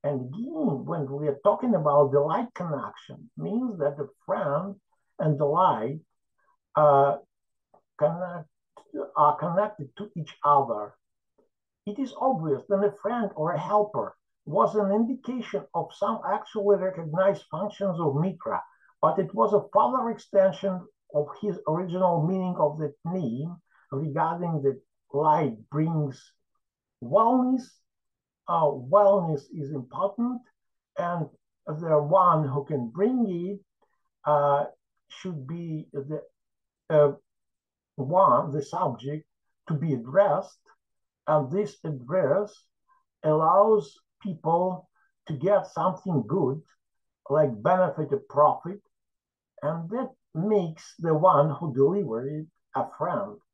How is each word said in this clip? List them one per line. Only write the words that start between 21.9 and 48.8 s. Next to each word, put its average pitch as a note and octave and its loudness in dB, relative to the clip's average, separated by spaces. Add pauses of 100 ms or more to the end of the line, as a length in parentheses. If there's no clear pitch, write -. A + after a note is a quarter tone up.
meaning F#3 -2
of D3+ 0
the D3+ -6 (120)
name E3 -6 (360)
regarding D#3+ -4
the C3+ -2 (320)
light D3 2 (140)
brings D3+ -4 (680)
wellness. B3 2 (840)
Uh, E3 2
wellness E3 4 (120)
is D3 -8
important, G3 -6 (580)
and F3 -4 (380)
the D#3 0
one E3 4
who B2+ -4
can B2+ -6
bring G#3+ 0
it, F#3 -6 (640)
uh, C#3+ 2 (440)
should D3+ -12
be D#3+ -8
the, C#3+ -10 (640)
uh, D3 6 (840)
one, E3+ 4
the D3+ -4
subject D3+ -6 (420)
to E3 -2
be D3+ -2
addressed, C3 0 (680)
and D3 2
this G3 -2
address E3+ 0 (720)
allows F3+ 4 (240)
people F3+ -2 (380)
to D#3 -6
get F#3 2
something F3 -2
good, D3 -2 (640)
like C3+ 2
benefit C#3+ 2
or C#3 -2
profit, E3 0 (840)